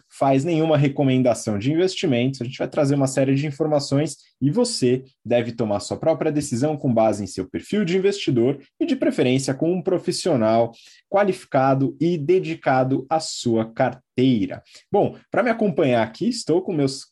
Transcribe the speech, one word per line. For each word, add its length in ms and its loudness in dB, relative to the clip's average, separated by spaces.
faz 340 0
nenhuma 320 2
recomendação 840 2
de 120 -2
investimentos, 720 0
a 40 -6
gente 120 -10
vai 100 -4
trazer 280 0
uma 100 2
série 300 0
de 100 -2
informações 720 -2
e 80 2
você 540 0
deve 280 0
tomar 280 -2
sua 160 -8
própria 360 0
decisão 440 -2
com 160 -2
base 320 2
em 40 -6
seu 200 -8
perfil 380 -2
de 100 0
investidor 640 0
e, 60 -2
de 100 -2
preferência, 580 0
com 180 -2
um 80 -2
profissional 920 0
qualificado 960 0
e 160 0
dedicado 880 0
à 120 -2
sua 520 -2
carteira. 920 0
Bom, 240 0
pra 140 0
me 80 0
acompanhar 500 2
aqui, 260 -4
estou 360 0
com 100 -6
meus 380 -2